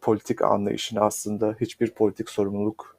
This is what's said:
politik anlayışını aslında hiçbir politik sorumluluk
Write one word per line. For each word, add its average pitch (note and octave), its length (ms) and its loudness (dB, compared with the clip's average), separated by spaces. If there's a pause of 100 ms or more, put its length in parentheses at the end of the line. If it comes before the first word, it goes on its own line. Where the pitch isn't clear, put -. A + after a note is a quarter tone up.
politik - 400 0
anlayışını G#2 580 0
aslında G#2+ 600 0
hiçbir A2+ 300 -2
politik A2 400 0
sorumluluk G2+ 680 -2